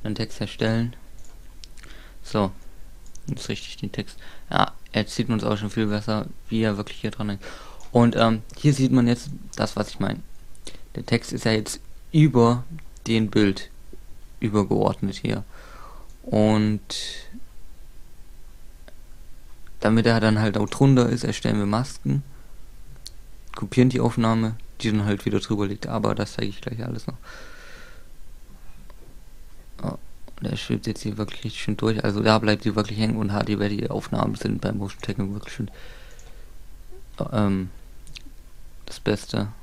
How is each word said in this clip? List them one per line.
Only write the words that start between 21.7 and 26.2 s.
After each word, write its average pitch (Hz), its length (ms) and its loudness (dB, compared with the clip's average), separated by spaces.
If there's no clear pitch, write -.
kopieren 123 340 6
die 123 120 4
Aufnahme, 113 560 4
die 113 100 2
dann 107 140 4
halt 101 200 2
wieder 104 160 4
drüber 101 260 0
liegt, 101 200 -4
aber 107 280 0
das 104 200 -2